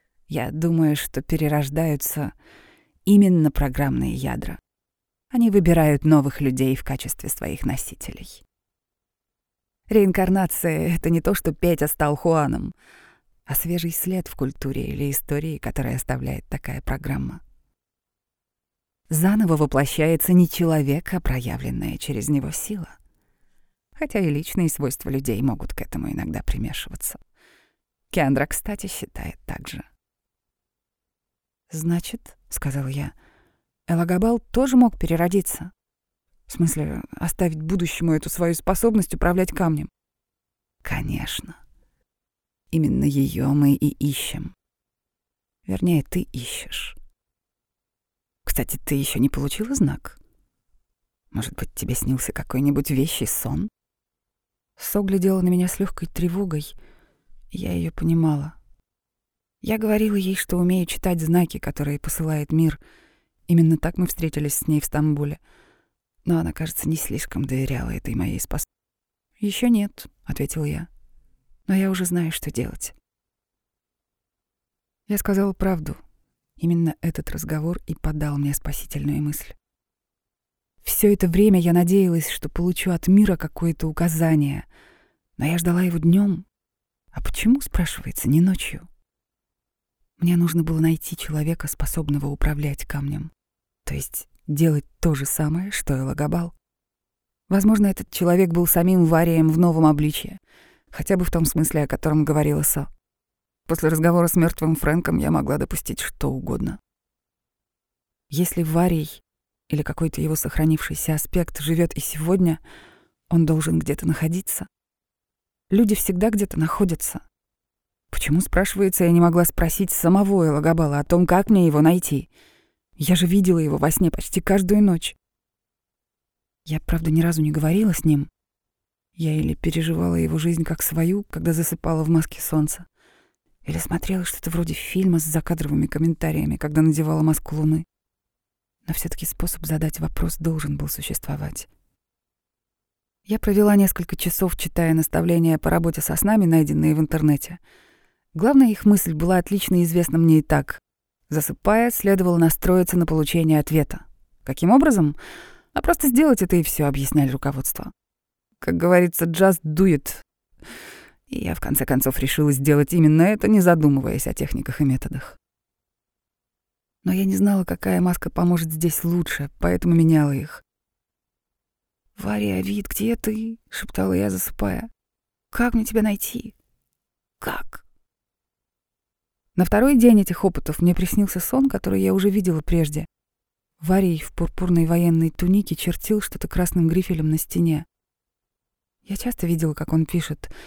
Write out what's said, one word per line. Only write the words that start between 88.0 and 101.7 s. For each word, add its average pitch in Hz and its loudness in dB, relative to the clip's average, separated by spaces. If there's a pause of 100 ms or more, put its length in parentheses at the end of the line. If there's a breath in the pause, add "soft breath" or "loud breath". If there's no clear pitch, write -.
не 151 4
ночью? - -2 (1300)
Мне 175 2
нужно 170 2
было 160 -2
найти 160 0
человека, 151 -6
способного 147 -4
управлять 147 -2
камнем. 147 -8 (540)
То 143 -6
есть - -10 (180)
делать 151 0 (140)
то 165 2
же 135 -6
самое, 160 -4
что - -4
и 131 -4
Лагобал. 151 -4 (960)
Возможно, 208 4
этот - -4
человек 175 2
был 175 2
самим 180 4
Варием 160 4
в 160 2
новом 165 4
обличье, 147 0 (500 soft breath)
хотя - -2
бы 180 0
в - -2
том 165 2
смысле, 156 0